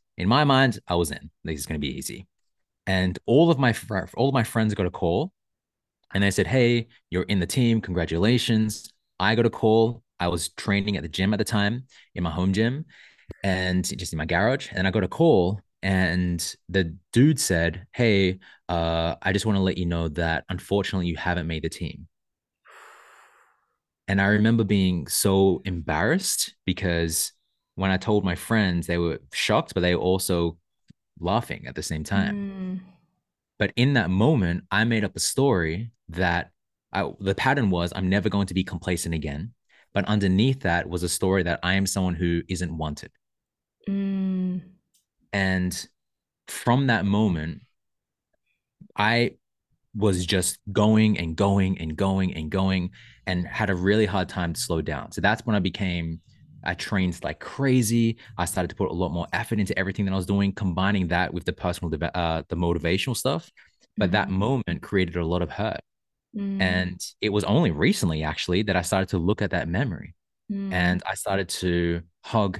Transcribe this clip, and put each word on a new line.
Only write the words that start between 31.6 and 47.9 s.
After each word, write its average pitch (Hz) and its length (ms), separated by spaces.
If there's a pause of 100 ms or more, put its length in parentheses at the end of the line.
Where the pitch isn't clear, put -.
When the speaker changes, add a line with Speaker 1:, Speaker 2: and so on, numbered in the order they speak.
Speaker 1:
at 65 80
the 76 80
same 78 200
time. 98 320
Speaker 2:
Mm. 190 440 (800)
Speaker 1:
But 101 160
in 131 180
that 104 160
moment, 95 640
I 101 120
made 113 200
up 101 120
a - 40
story 104 720 (180)
that 87 420 (400)
I, 92 280
the 95 160
pattern 131 340
was, 87 260
"I'm 95 140
never 101 200
going 101 180
to - 60
be 92 100
complacent 85 520
again." 76 380 (400)
But 101 120
underneath 104 560
that 85 280
was 87 140
a 87 60
story 95 340
that 82 200
I 90 120
am 98 100
someone 92 300
who 85 340
isn't 85 280
wanted. 78 340 (760)
Speaker 2:
Mm. 190 760 (720)
Speaker 1:
And 92 560 (600)
from 131 400
that 104 180
moment, 95 560 (1400)